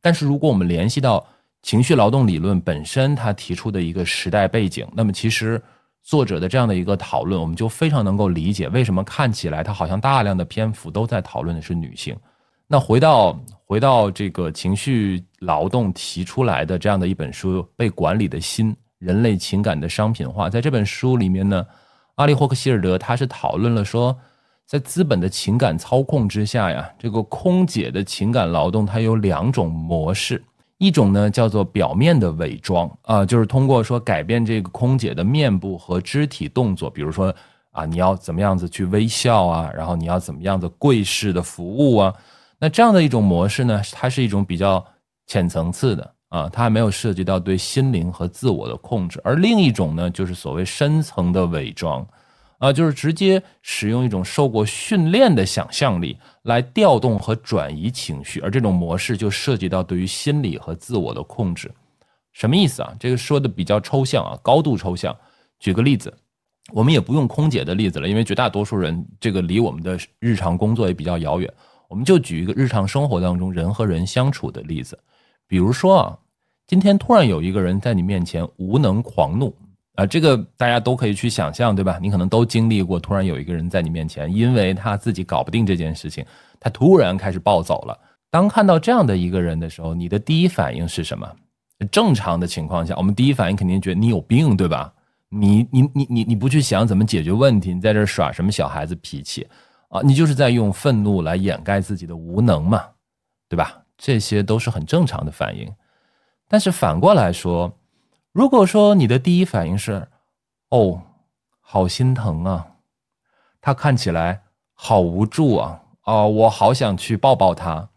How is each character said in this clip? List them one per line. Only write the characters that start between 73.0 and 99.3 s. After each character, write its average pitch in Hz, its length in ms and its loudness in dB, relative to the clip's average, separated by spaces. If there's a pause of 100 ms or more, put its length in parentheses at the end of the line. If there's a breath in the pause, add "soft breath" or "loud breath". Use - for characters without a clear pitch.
活 104 120 0
当 90 180 0
中 92 140 -4
人 87 200 -2
和 110 140 -2
人 90 220 -2
相 127 240 0
处 - 180 -6
的 - 120 -14
例 76 200 -8
子。 - 160 -14 (500)
比 95 100 0
如 98 160 4
说 185 260 4
啊， - 180 -2 (500)
今 180 120 4
天 202 180 6
突 - 160 2
然 170 140 8
有 82 140 2
一 90 100 -2
个 98 100 0
人 90 200 0
在 120 120 -2
你 92 80 2
面 90 240 0
前 85 220 -4 (100)
无 95 220 0
能 107 240 2
狂 78 340 0
怒， 127 180 -2 (400)
啊， 101 100 2
这 127 140 0
个 147 160 6 (220)
大 120 100 2
家 120 120 2
都 127 160 0
可 123 120 -2
以 104 60 0
去 117 160 -2
想 78 240 -4
象， 117 220 0
对 98 100 0
吧？ 90 160 -2
你 95 80 -2
可 101 80 0
能 90 100 0
都 110 160 4
经 113 240 0
历 107 140 2
过， 90 180 -2
突 101 140 -6
然 95 100 0
有 80 160 -2
一 71 40 -8
个 85 100 -6
人 85 160 -4
在 92 120 0
你 80 80 -2
面 80 180 -4
前， 78 260 -8
因 117 200 2
为 95 200 2
他 98 240 -4
自 110 160 -4
己 90 100 -6
搞 69 200 -2
不 - 80 -8
定 113 140 0
这 95 120 0
件 80 180 -4
事 78 140 -12
情， 71 160 -12 (340 soft breath)
他 127 120 -4
突 180 260 6
然 95 180 4
开 95 160 -4
始 90 80 -6
暴 92 220 4
走 85 220 -4
了。 57 140 -12 (340 soft breath)
当 180 160 4
看 208 180 2
到 175 140 6
这 - 120 0
样 233 140 4
的 104 100 2
一 87 140 0
个 92 100 -2
人 85 180 -2
的 82 120 -6
时 82 120 -16
候， 82 120 -6
你 87 160 -6
的 98 80 -2
第 156 240 2
一 180 60 4
反 73 280 -2
应 82 120 -4
是 - 160 -6
什 - 140 -8
么？ - 140 -12 (600)
正 202 240 4
常 90 240 -2
的 87 80 -2
情 80 180 -6
况 82 200 -4
下， 85 120 -6
我 85 60 0
们 101 100 2
第 123 140 2
一 143 60 4
反 95 180 0
应 98 40 0
肯 95 120 -2
定 92 120 2
觉 95 140 -4
得 90 60 0
你 113 80 4
有 107 120 2
病， 120 380 2
对 92 100 2
吧？ 73 240 -4 (380)
你， 104 420 4
你， 131 100 4 (120)
你， 139 160 -2
你， 117 140 0
你 113 120 0
不 113 140 0
去 139 100 4
想 117 280 2
怎 98 100 2
么 110 80 4
解 104 160 -2
决 80 100 -2
问 113 300 4
题， 92 120 -4
你 90 60 -4
在 107 140 2
这 107 60 2
儿 104 60 2
耍 73 260 -2
什 82 120 -6
么 101 80 0
小 82 160 -2
孩 73 180 -6
子 82 100 -8
脾 71 260 -14
气 - 240 -12 (440 soft breath)